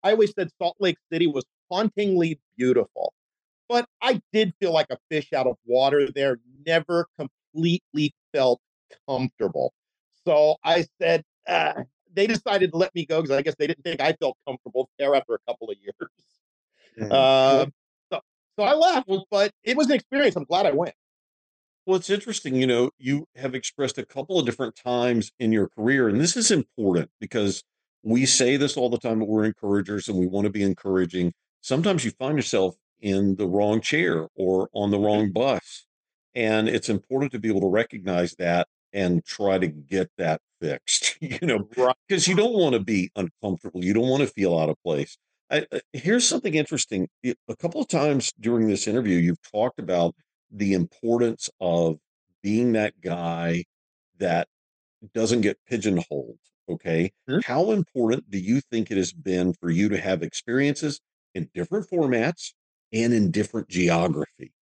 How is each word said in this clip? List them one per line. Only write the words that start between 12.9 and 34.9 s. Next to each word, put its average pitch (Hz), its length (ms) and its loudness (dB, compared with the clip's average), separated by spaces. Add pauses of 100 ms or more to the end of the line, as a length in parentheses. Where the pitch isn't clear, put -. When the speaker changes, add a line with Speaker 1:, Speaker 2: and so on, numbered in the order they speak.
Speaker 1:
me 165 100 -4
go 160 160 0
'cause 143 100 -2
I 139 100 2
guess 147 160 -4
they 147 100 0
didn't 156 160 -6
think 165 180 -6
I 156 120 2
felt 139 240 -4 (100)
comfortable 127 420 -4 (100)
there 143 160 2
after 131 200 0
a - 120 -4
couple 113 240 -8
of 101 80 -8
years. - 320 -14 (840)
Speaker 2:
Mm. 107 140 -4
Speaker 1:
Uh, - 40 2 (400)
Speaker 2:
Well 135 160 2 (400)
Speaker 1:
so, - 100 -8 (360)
so 214 60 0
I 247 100 4
left, 320 340 4
Speaker 2:
Well 190 240 -2
Speaker 1:
but 202 200 2 (120)
it 254 140 0
was 294 100 4
an 285 60 4
experience. 262 420 0
I'm 160 100 -4
glad 185 200 0
I 156 60 4
went. 147 240 -2 (880)
Speaker 2:
Well, 190 120 2
it's 180 140 -6
interesting, 202 440 -4
you 131 120 2
know, 123 320 2
you 139 360 -4
have 131 200 -8
expressed 131 420 -6
a 127 80 -8
couple 156 340 -6
of 135 60 0
different 120 300 -4
times 123 640 0
in 113 120 0
your 104 160 2
career, 123 400 0
and 107 140 0
this 175 160 0
is 226 140 2
important 98 580 0 (100)
because 101 440 -4 (400)
we 117 220 2
say 131 320 2
this 139 200 -2
all 123 120 0
the 117 100 -2
time, 113 200 -2
but 107 80 -2
we're 107 180 2
encouragers 101 640 -2
and 101 120 -2
we 90 80 2
wanna 101 240 -2
be 101 120 -2
encouraging. 92 680 0 (280)
Sometimes 165 440 0
you 110 60 -4
find 143 260 -4
yourself 95 380 0 (240)
in 98 360 0
the 98 120 -2
wrong 104 340 0
chair 156 540 -2
or 95 380 0
on 101 180 0